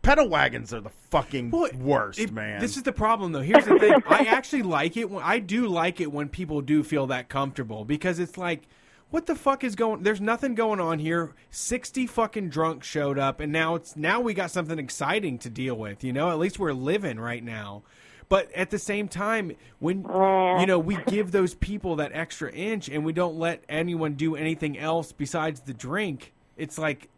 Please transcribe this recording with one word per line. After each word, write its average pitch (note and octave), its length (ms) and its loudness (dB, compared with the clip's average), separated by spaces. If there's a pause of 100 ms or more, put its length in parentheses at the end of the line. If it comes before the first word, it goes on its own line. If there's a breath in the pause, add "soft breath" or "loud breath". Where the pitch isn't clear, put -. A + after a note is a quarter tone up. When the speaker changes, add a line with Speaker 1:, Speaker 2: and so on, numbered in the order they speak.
Speaker 1:
pedal G#3 260 8
wagons A#2+ 440 2
are A2+ 60 -8
the G#2+ 120 -12 (180)
fucking C3 420 0
Speaker 2:
Well, E4 260 2
Speaker 1:
worst, B2+ 420 2
Speaker 2:
it, G#3+ 120 -2
Speaker 1:
man. G#2+ 300 -6
Speaker 2:
this A#3+ 160 -4
is B3+ 60 -10
the C4 100 0
problem, G#3+ 400 0
though. C3+ 80 -2
Here's F#3+ 240 6
the C#4+ 120 8
thing. C#4+ 240 10
Speaker 3:
<laughs> - 60 -8
Speaker 2:
I A#3 180 6
actually C4 380 2
like E3 320 0
it. A3 140 -4
When, G3 140 -6
I A3+ 160 2
do G#3+ 280 0
like F3+ 320 0
it D3+ 140 -2
when D3 160 -4
people D3+ 320 -4
do D3+ 220 4
feel C#3+ 240 0
that B2+ 200 -4
comfortable C3 560 -4
because D#3+ 360 -2
it's F3 180 -6
like, F3 300 -4 (420 soft breath)
what E4 180 -2
the D#4+ 80 0
fuck C4+ 280 0
is A3 120 -2
going, A3 260 0
there's G3 200 0
nothing A#3 340 0
going G#3+ 240 0
on E3 180 0
here. D#3+ 360 -2 (180 soft breath)
Sixty B3 560 -4
fucking G#3+ 420 -2
drunks D#3 380 -2
showed C#3 320 -2
up, C3+ 220 0
and D3+ 100 -4
now D#3+ 240 2
it's, - 200 -10
now E3+ 260 0
we A3+ 120 0
got F3 160 -2
something D#3+ 300 -4
exciting D#3 600 -2
to B2 120 -10
deal B2+ 240 -4
with, G#2+ 280 -10
you B2+ 80 -4
know? D3+ 200 0
At D#3 80 -2
least F#3+ 180 0
we're E3+ 160 0
living C#3 460 -2
right A#2 240 -6
now. G#2 400 -10 (460 soft breath)
But F#3+ 240 4
at F#3 180 -2
the G#3 80 -2
same G#3 280 -4
time, G3+ 460 -2 (260 soft breath)
when, F3+ 240 -2
Speaker 3:
Yeah. F#3+ 580 4
Speaker 2:
you F#3+ 40 6
know, F#3 140 4
we F3 180 0 (100)
give G3 240 0
those F#3 240 2
people F#3+ 420 -4
that D3 160 -4
extra D#3+ 380 -6
inch G3 380 -6
and D3+ 160 -4
we D#3+ 80 -2
don't E3+ 240 0
let E3 320 -2
anyone D#3+ 440 -2
do D#3 220 0
anything D#3 420 -2
else D#3+ 340 -2
besides D#3 500 -4
the C3+ 120 -10
drink, D3 600 -6 (240)
it's D3+ 200 -10
like D3+ 400 -4